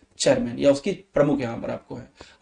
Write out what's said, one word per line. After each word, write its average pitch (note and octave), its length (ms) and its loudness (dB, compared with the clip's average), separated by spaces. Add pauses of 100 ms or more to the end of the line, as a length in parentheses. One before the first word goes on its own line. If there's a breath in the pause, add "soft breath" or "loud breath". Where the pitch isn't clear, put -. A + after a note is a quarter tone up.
(200 soft breath)
chairman, A#2+ 400 0
या C#4 120 6
उसकी C#4 200 0
प्रमुख C#3+ 500 0
यहाँ A#2 160 -6
पर B2+ 120 -8
आपको - 260 -10
है। A#2+ 140 -16 (320 loud breath)